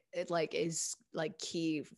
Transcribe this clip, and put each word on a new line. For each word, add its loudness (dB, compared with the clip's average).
it, -2
like, 2
is, 0
like, -2
key 0